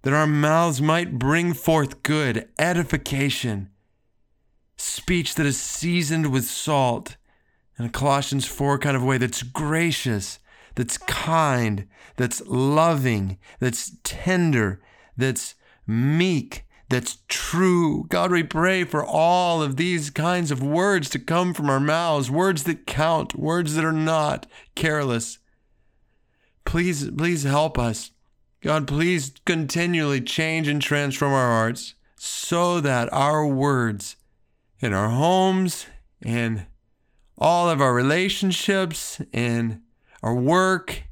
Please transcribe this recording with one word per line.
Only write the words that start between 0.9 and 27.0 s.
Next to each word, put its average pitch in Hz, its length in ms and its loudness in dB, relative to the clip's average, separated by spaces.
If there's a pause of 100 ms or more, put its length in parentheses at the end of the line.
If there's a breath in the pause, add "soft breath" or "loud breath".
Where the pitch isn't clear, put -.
bring 165 340 2
forth 156 480 0
good 139 460 -2 (100)
edification, 139 1120 -2 (1080)
speech - 580 -2
that 160 100 2
is 135 140 0
seasoned 160 720 -2
with 127 140 0
salt, 127 720 -2 (600)
and 117 140 -6
Colossians 139 540 0
four 143 340 0
kind 143 160 0
of 127 80 0
way 131 140 2
that's 123 260 -2
gracious, 147 960 -2 (360 soft breath)
that's 120 220 -4
kind, 123 920 0 (260 loud breath)
that's 120 300 -2
loving, 131 920 2 (220 loud breath)
that's - 460 -4
tender, 151 760 0 (360 soft breath)
that's 131 380 -2 (300 soft breath)
meek, 147 800 0 (220 soft breath)
that's 123 300 -2 (100)
true. 170 800 0
God, 180 240 0
we 170 120 2
pray 180 420 0
for 151 180 -2
all 170 580 2
of 139 140 -2
these 160 340 -2
kinds 165 420 -2
of 135 120 -2
words 170 460 2
to 151 100 -6
come 180 340 0
from 147 160 0
our 135 120 2
mouths, 151 500 0
words 170 320 2
that - 240 -4
count, 156 480 0
words 156 400 -2
that 160 80 2
are 160 80 2
not 156 560 0 (260 loud breath)
careless. 139 680 -2 (1300)
Please, 165 440 -2